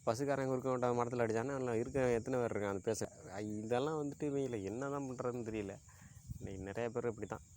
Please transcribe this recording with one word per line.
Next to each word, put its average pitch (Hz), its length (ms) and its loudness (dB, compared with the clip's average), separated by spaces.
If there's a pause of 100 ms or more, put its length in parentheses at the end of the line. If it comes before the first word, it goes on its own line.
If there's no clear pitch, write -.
பஸ்ஸுக்காரன் 135 500 2
குறுக்க 131 200 0
விட்ட 127 220 4
மரத்துல 120 320 4
அடிச்சான்னா, 117 320 2
அதுல 127 200 0
இருக்க 127 340 4
எத்தனை 120 280 2
பேர் 117 140 2
இருக்கான் 101 220 2
அந்த 95 100 -4
பேச-, 107 260 2 (440)
இதெல்லாம் 123 440 0
வந்துட்டு 147 280 -4
இவங்கள 139 360 0
என்ன 113 260 -2
தான் 139 180 -4
பண்றதுன்னு 123 420 -4
தெரியல. 104 260 -2 (600)
இன்னைக்கு 98 280 -8
நிறைய 101 280 -2
பேர் 120 200 0
இப்படி 104 160 -6
தான். - 180 -6 (120)